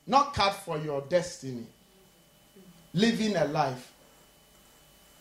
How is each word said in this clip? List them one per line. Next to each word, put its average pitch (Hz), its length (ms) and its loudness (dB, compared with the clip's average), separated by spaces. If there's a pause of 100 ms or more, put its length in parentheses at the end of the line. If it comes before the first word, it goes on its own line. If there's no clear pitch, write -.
not 277 280 4
cut 196 200 2
for - 240 -8
your 151 240 -4
destiny. 139 640 -4 (1300)
Living 208 420 2
a 151 100 4
life 139 460 -2 (1300)